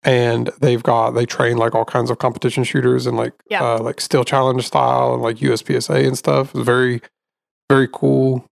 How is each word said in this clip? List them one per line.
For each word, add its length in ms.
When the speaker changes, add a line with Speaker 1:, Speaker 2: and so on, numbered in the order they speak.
Speaker 1:
And 440
they've 240
got, 280
they 140
train, 300
like, 200
all 100
kinds 260
of 80
competition 460
shooters 420
and, 80
like, 160
Speaker 2:
Yeah. 140
Speaker 1:
uh, 160
like, 220
Steel 240
Challenge 400
style 480
and, 100
like, 180
U 120
S 80
P 160
S 120
A 60
and 120
stuff. 360
It's 120
very, 360
very 200
cool. 640